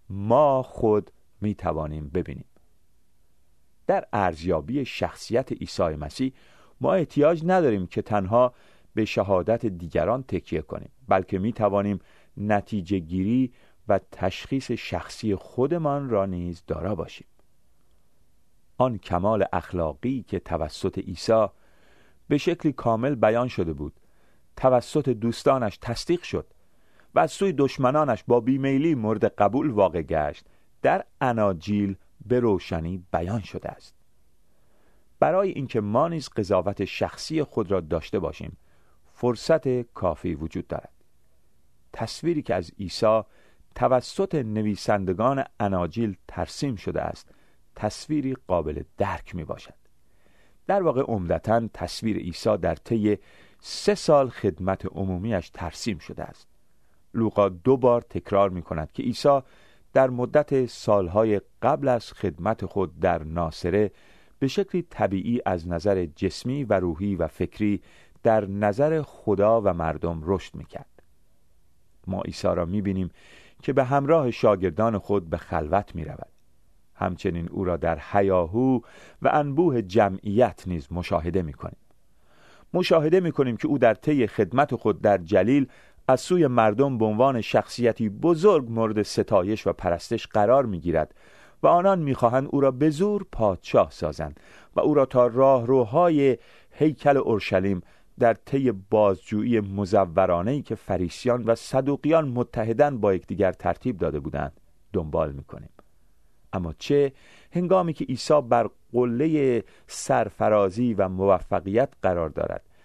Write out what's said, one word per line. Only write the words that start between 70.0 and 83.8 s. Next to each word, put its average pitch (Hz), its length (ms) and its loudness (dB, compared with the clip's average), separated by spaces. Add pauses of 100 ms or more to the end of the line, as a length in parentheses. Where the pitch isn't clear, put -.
رشد 90 320 -4
می‌کرد. - 480 -18 (1040)
ما 95 140 -6
عیسی - 260 -6
را 87 180 0
می‌بینیم 95 440 -2 (520)
که 143 120 -4
به 135 100 2
همراه 139 480 2
شاگردان 104 680 2
خود 95 320 -2
به 82 80 -2
خلوت 82 580 -2
می‌رود. 76 320 -10 (680)
همچنین 87 540 -4
او 95 140 -6
را 87 140 -2
در 80 240 -2 (100)
هیاهو 101 680 2 (420)
و 127 120 2
انبوه 143 480 0
جمعیت 101 880 0
نیز 85 240 -6
مشاهده 85 500 -2
می‌کنیم. - 360 -10 (960)
مشاهده 175 460 4
می‌کنیم 139 380 0
که - 100 -4
او 143 100 2
در 117 160 6